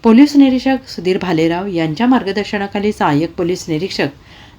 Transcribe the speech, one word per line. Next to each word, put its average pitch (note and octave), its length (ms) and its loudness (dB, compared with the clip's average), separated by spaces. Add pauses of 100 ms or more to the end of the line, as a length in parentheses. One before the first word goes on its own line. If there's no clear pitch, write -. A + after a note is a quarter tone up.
पोलीस C#4 340 6
निरीक्षक C4 520 2
सुधीर F#3 340 -4
भालेराव E3+ 440 -2
यांच्या E3 400 -2
मार्गदर्शनाखाली G3+ 840 -2
सहाय्यक E3 420 0
पोलीस F3 340 -4
निरीक्षक F3+ 400 -4 (500)